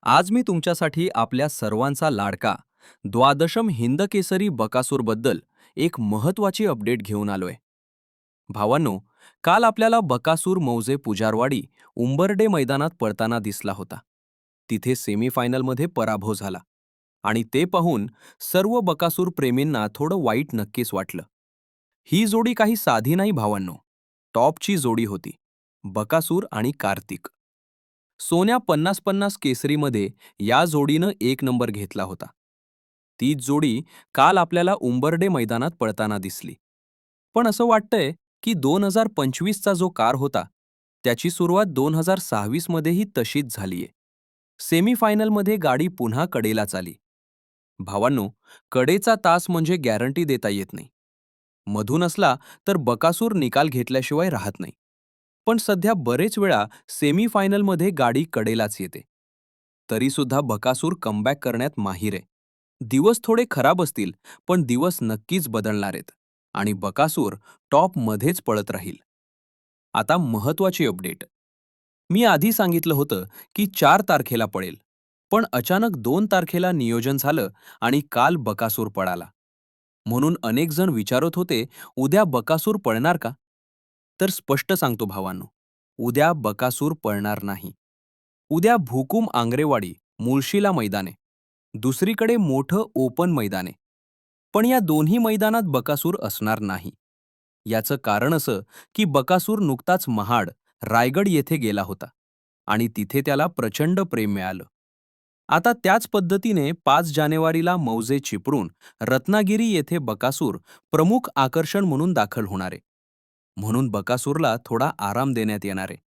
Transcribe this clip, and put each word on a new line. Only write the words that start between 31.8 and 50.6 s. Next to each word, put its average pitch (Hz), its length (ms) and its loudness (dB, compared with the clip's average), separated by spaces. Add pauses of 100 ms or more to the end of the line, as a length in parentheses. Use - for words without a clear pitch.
होता. 92 220 -10 (960)
तीच 131 240 0
जोडी 139 360 0 (340)
काल 165 220 6
आपल्याला 175 360 2
उंबर्डे 151 540 0
मैदानात 127 520 0
पळताना 107 380 -2
दिसली. 92 380 -10 (800)
पण 233 140 2
असं 220 180 0
वाटतंय 214 480 2 (300)
की 226 100 0
दोन 160 300 2
हजार 202 240 2 (100)
पंचवीसचा 170 560 0
जो 180 160 0
कार 117 260 0
होता, 131 280 -2 (600)
त्याची 123 260 0
सुरुवात 180 360 2
दोन 151 300 0
हजार 175 240 0
सव्वीसमध्येही 160 840 -2 (140)
तशीच 135 320 -2
झालीये. 95 380 -8 (720)
सेमीफायनलमध्ये 214 960 2
गाडी 156 320 0
पुन्हा 123 380 -2
कडेलाच 110 500 -2
आली. 90 180 -8 (840)
भावांनो, 101 500 0 (420)
कडेचा 190 520 4
तास 175 260 4
म्हणजे 165 260 2
गॅरंटी 131 480 0
देता 127 260 0
येत 98 240 -4